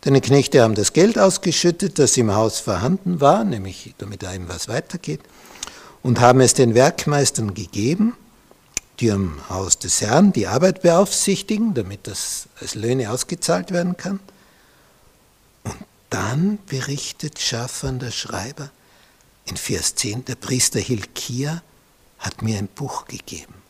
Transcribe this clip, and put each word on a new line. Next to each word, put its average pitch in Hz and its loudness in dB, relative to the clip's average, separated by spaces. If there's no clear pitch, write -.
„Deine 139 6
Knechte 139 4
haben 110 4
das 101 -2
Geld 208 4
ausgeschüttet, 175 0
das 135 4
im 110 2
Haus 110 0
vorhanden 143 -2
war“, 165 4
nämlich 101 -8
damit 101 -12
da 92 -10
ihm 92 -10
was 90 -10
weitergeht, 151 -6
„und 123 2
haben 127 8
es 120 6
den 117 4
Werkmeistern 131 2
gegeben, 135 -2
die 113 2
am 87 -4
Haus 95 -2
des - -4
Herrn 156 6
die 101 -2
Arbeit 165 2
beaufsichtigen, 202 2
damit 101 -8
das - -10
als - -10
Löhne 117 -2
ausgezahlt 175 -4
werden 180 -2
kann.“ 196 -8
Und - -10
dann 143 -2
berichtet 139 -8
Schaffan, 123 -6
der 123 -8
Schreiber, 139 -10
in - -12
Vers - -4
zehn: 113 -4
„Der 127 -8
Priester - -2
Hilkia 127 -6
hat - -10
mir 110 -2
ein 101 -6
Buch - -10
gegeben.“ - -18